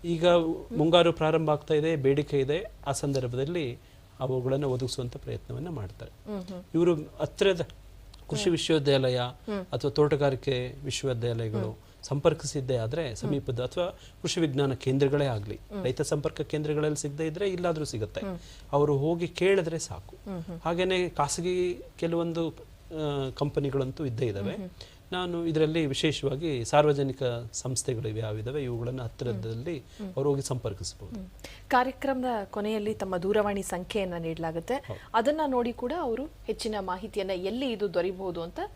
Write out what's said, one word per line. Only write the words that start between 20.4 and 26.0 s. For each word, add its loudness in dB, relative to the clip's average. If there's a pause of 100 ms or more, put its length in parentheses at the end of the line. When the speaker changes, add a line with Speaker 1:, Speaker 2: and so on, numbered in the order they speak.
Speaker 2:
ಹ್ಮ್. -10
Speaker 1:
ಹಾಗೇನೆ 2
ಖಾಸಗಿ 0 (160)
ಕೆಲವೊಂದು, 0
ಆ, -4
ಕಂಪನಿಗಳಂತೂ 0
ಇದ್ದೇ 0
ಇದಾವೆ. -2
Speaker 2:
ಹ್ಮ್, -6
ಹ್ಮ್. -8 (420)
Speaker 1:
ನಾನು -2
ಇದರಲ್ಲಿ 4
ವಿಶೇಷವಾಗಿ 0